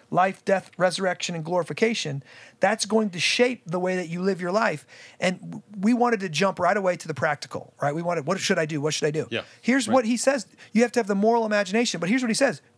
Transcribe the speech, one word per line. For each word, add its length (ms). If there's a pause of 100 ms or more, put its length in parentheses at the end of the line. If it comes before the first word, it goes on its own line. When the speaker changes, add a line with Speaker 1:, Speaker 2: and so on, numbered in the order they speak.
(120)
Speaker 1:
life, 320
death, 320
resurrection, 580
and 100
glorification, 800 (380)
that's 260
going 240
to 80
shape 480
the 140
way 160
that 120
you 140
live 180
your 120
life. 340 (320)
And 220
w-, 220 (180)
we 120
wanted 280
to 80
jump 320
right 160
away 200
to 120
the 60
practical, 680
right? 100
We 80
wanted, 260
"What 120
should 220
I 40
do? 160
What 140
should 140
I 20
do?" 180
Speaker 2:
Yeah, 140 (180)
Speaker 1:
Here's 280
Speaker 2:
right. 60
Speaker 1:
what 100
he 120
says. 300 (260)
You 100
have 100
to 80
have 80
the 80
moral 280
imagination, 540
but 100
here's 140
what 80
he 40
says. 280 (140)